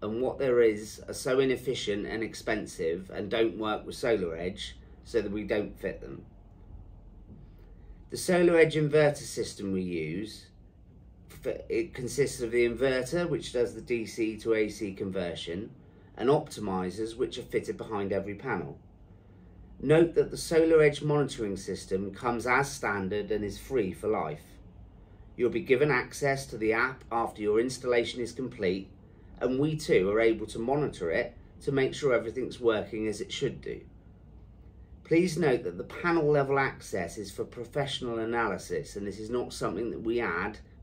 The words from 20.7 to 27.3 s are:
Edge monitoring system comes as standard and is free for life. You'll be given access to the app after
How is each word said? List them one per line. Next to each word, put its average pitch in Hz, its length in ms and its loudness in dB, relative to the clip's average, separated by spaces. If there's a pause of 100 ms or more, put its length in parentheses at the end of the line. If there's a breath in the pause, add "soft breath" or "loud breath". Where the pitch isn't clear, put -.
Edge 147 200 6
monitoring 127 560 0
system 95 580 -4
comes 117 320 -2
as 139 240 2
standard 101 600 -2
and 104 120 0
is 98 160 -6
free 107 320 0
for 104 160 -6
life. 82 360 -2 (920 loud breath)
You'll 120 140 2
be 113 100 0
given 131 320 4
access 135 540 0
to 127 120 -10
the 107 140 2
app 127 400 0
after 113 300 -2